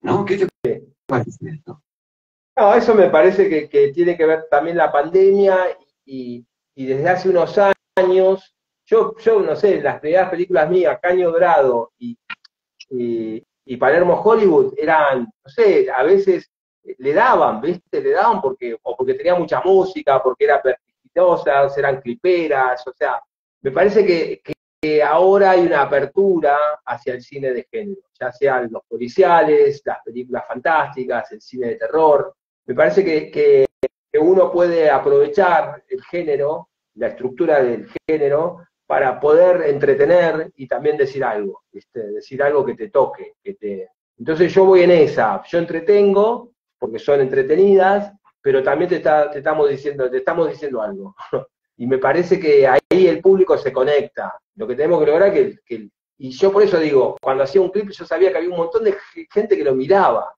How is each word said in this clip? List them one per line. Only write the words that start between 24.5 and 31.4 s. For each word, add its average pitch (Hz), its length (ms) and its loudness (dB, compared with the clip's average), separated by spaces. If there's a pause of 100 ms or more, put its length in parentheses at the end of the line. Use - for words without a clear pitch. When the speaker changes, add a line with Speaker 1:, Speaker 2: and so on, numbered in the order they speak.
Speaker 2:
que 151 220 0
ahora 185 480 4
hay 180 160 4
una 156 160 0
apertura 143 760 0 (280)
hacia 123 300 -10
el 120 80 -14
cine 135 300 -8
de 120 180 -8
género, 113 300 -10 (180)
ya 127 140 -8
sean 127 400 -2
los 113 160 -12
policiales, 147 960 2
las 117 180 -8
películas 120 460 -10
fantásticas, 127 840 -4
el 107 80 -20